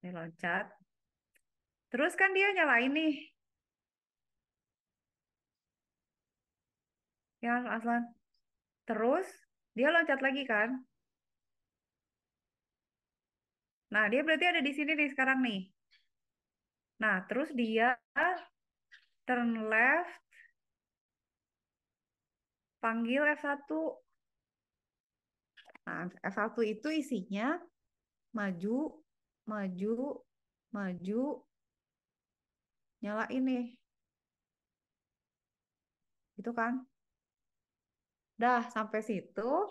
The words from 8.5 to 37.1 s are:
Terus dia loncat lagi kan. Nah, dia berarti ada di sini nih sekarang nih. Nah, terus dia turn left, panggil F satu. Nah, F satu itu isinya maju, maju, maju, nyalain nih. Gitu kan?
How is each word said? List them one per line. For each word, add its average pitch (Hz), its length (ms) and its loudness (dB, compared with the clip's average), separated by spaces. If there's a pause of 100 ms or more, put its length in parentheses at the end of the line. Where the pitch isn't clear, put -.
Terus 240 400 2 (480)
dia 269 160 4
loncat 311 320 4
lagi 269 240 0
kan. 233 320 2 (3000)
Nah, 214 160 4
dia 254 160 2
berarti 311 240 4
ada 339 160 2
di 285 80 0
sini 302 240 -2
nih 294 160 0
sekarang 262 320 2
nih. 196 240 -2 (1400)
Nah, 196 240 2
terus 277 240 -2
dia 233 460 2 (1300)
turn 233 400 0
left, 262 560 2 (2500)
panggil 233 540 2
F 294 100 -16
satu. 294 540 -4 (1900)
Nah, 170 240 -6
F - 240 -6
satu 226 320 -2
itu 214 240 -4
isinya 254 720 -2 (720)
maju, 208 720 -4 (400)
maju, 214 800 -4 (480)
maju, 196 540 -4 (1800)
nyalain 214 400 -2
nih. 254 240 0 (2750)
Gitu 226 160 -6
kan? 240 320 -2 (1500)